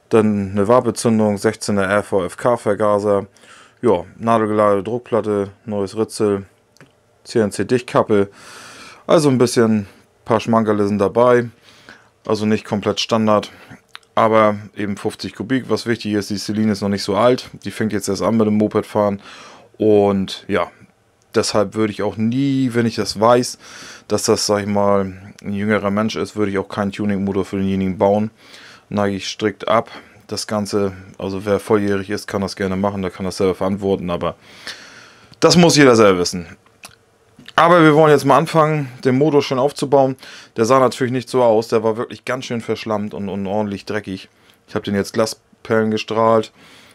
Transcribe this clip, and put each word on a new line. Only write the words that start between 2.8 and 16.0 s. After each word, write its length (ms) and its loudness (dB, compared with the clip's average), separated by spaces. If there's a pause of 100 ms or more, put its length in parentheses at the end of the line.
Ja, 240 2 (120)
nadelgeladene 680 2
Druckplatte, 640 -4 (160)
neues 320 -6
Ritzel, 480 -2 (800)
C-N-C-Dichtkappe. 1040 0 (760)
Also 220 4
ein 100 4
bisschen, 480 2 (380)
paar 160 0
Schmankerle 480 0
sind 120 0
dabei. 500 2 (760)
Also 200 -2
nicht 180 0
komplett 380 -4
Standard, 500 0 (640)
aber 400 2 (220)
eben 180 -6
fünfzig 400 -10
Kubik. 320 -4
Was 180 -4
wichtig 280 -4